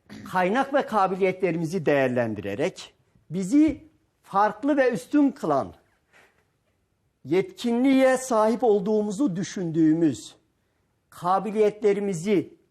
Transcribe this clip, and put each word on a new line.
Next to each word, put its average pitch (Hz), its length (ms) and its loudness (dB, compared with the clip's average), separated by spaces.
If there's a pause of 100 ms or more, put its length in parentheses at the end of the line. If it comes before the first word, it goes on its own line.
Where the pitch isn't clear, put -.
(320)
kaynak 220 420 -2
ve 269 120 2
kabiliyetlerimizi 185 1000 -2
değerlendirerek 123 1080 -2 (360)
bizi 202 580 0 (360)
farklı 214 540 0
ve 254 140 2
üstün 277 400 0
kılan, 131 420 -4 (1500)
yetkinliğe 247 920 2
sahip 226 460 0
olduğumuzu 208 720 0
düşündüğümüz 160 1000 0 (760)
kabiliyetlerimizi 196 1400 0 (180)